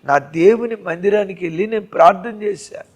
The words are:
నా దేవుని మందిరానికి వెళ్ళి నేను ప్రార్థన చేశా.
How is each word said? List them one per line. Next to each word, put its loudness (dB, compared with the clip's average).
నా 2
దేవుని 2
మందిరానికి -4
వెళ్ళి -4
నేను -6
ప్రార్థన 2
చేశా. -8